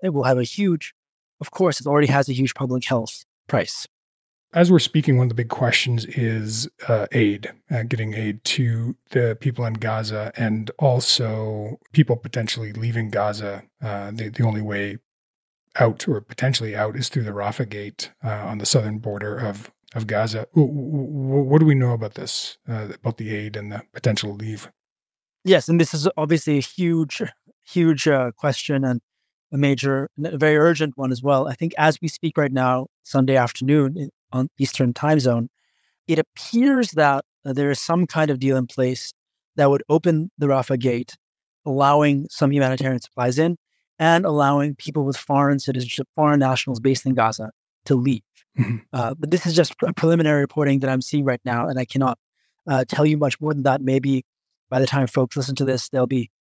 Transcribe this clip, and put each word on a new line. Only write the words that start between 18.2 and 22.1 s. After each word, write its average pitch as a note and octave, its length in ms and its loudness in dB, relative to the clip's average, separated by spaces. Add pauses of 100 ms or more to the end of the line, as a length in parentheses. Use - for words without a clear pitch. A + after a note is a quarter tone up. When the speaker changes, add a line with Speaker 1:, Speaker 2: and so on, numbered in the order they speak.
Speaker 2:
uh, A#2 60 -4
on G#2+ 280 -6
the G#2 80 -8
southern G#2+ 320 0
border G#2 380 -8
of, G#2 340 -8 (240)
of A2+ 120 -6
Gaza. G#2+ 480 -2
W-, D3 140 6
w-, C#3 380 -6
w-, C#3 360 0
what C#3 160 4
do D#3 80 6
we D3+ 80 6
know B2+ 180 2
about A2 220 -6